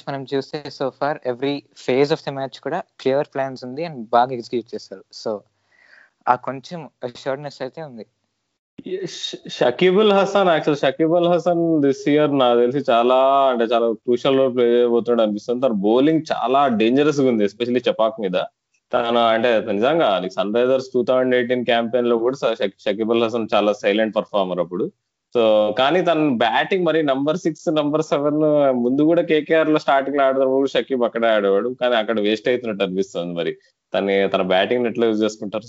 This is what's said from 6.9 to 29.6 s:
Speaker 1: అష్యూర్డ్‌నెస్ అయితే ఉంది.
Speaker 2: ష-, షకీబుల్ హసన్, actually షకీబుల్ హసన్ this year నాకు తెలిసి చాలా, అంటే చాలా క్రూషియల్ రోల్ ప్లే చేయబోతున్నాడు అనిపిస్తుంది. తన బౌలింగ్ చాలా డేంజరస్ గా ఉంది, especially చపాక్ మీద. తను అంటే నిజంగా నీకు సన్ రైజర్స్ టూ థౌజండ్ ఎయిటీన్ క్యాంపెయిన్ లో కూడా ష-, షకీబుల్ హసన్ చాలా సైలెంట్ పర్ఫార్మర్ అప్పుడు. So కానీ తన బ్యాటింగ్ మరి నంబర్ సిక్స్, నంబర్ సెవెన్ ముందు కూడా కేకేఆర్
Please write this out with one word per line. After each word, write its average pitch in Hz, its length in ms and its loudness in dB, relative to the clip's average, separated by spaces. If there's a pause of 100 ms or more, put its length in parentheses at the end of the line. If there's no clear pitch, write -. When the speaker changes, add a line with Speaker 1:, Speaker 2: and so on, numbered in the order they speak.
Speaker 1:
అష్యూర్డ్‌నెస్ 139 580 -8
అయితే 131 220 -14
ఉంది. 113 180 -16 (1080)
Speaker 2:
ష-, - 260 -12 (180)
షకీబుల్ 185 600 4
హసన్, 196 380 2
actually 151 260 0
షకీబుల్ 160 500 2
హసన్ 170 320 0 (220)
this 135 140 0 (100)
year 147 180 4 (140)
నాకు 120 180 4
తెలిసి 127 300 0
చాలా, 120 280 4 (340)
అంటే 117 200 0
చాలా 117 140 2 (180)
క్రూషియల్ 135 360 0
రోల్ 131 160 2
ప్లే 123 180 2
చేయబోతున్నాడు 117 520 2
అనిపిస్తుంది. 113 400 -4
తన 117 100 0 (120)
బౌలింగ్ 147 340 4 (100)
చాలా 127 300 0 (200)
డేంజరస్ 143 420 2
గా 131 80 2
ఉంది, 107 180 0
especially 123 380 -4
చపాక్ 110 380 -2
మీద. 92 120 -2 (540)
తను 120 280 0 (120)
అంటే 113 160 2 (220)
నిజంగా 131 360 0 (140)
నీకు 92 160 -8
సన్ 104 200 -4
రైజర్స్ 131 360 2
టూ 123 160 0
థౌజండ్ 127 300 2
ఎయిటీన్ 123 320 -2
క్యాంపెయిన్ 117 400 0
లో 117 80 2
కూడా 127 180 -2 (240)
ష-, 101 240 -4
షకీబుల్ 110 400 0
హసన్ 113 300 -4
చాలా 104 180 2
సైలెంట్ 104 460 0
పర్ఫార్మర్ 92 460 -2
అప్పుడు. 90 200 -6 (500)
So 120 80 2 (360)
కానీ 143 240 2
తన 165 180 0 (240)
బ్యాటింగ్ 151 440 0
మరి 160 120 0 (100)
నంబర్ 143 320 -2
సిక్స్, 156 240 -4 (140)
నంబర్ 151 300 0
సెవెన్ 147 300 0 (440)
ముందు 135 260 2
కూడా 170 120 2 (100)
కేకేఆర్ 156 420 2